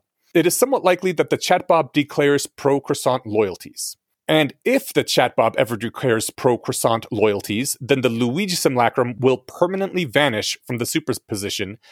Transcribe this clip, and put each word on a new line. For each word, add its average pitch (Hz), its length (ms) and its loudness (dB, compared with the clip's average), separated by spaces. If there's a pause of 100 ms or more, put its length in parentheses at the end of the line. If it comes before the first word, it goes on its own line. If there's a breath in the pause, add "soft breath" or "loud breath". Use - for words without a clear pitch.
(340)
It 165 120 4
is 170 100 2
somewhat 254 260 0
likely 185 300 0
that 151 180 -2
the 143 60 2
chat - 320 0
Bob 160 240 2
declares 143 540 0
pro-croissant 135 800 -2
loyalties. 104 720 -4 (320)
And 156 260 2 (100)
if 254 280 0
the 139 100 2
chat 123 320 0
Bob 113 240 2
ever 120 180 0
declares 113 540 -2
pro-croissant 120 800 0
loyalties, 107 720 0
then 135 200 0
the 123 80 2
Luigi 127 460 -2
simulacrum 123 640 0
will 127 180 2
permanently 185 680 -2
vanish 127 600 0
from 123 140 -6
the 117 80 -4
superposition 104 920 -6 (140 soft breath)